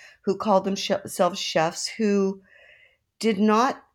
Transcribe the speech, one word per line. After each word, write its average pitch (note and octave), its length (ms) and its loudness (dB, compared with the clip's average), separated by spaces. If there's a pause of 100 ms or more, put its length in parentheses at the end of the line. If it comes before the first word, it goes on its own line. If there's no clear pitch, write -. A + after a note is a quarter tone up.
(220)
who F#3+ 140 0
called F#3+ 300 2
themselves G3 760 -2
chefs, - 480 -2
who G3 540 0 (800)
did G#3+ 200 0
not G#3+ 420 2 (120)